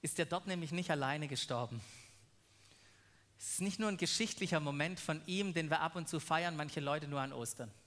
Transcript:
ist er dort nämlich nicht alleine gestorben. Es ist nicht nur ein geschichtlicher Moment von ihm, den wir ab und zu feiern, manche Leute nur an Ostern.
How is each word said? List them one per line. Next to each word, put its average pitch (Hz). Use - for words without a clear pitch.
ist -
er 160
dort 180
nämlich 175
nicht 175
alleine 147
gestorben. 120
Es -
ist -
nicht 190
nur 220
ein 190
geschichtlicher 175
Moment 147
von 156
ihm, 185
den 160
wir 156
ab 165
und 160
zu 160
feiern, 165
manche 151
Leute 147
nur 143
an 135
Ostern. 117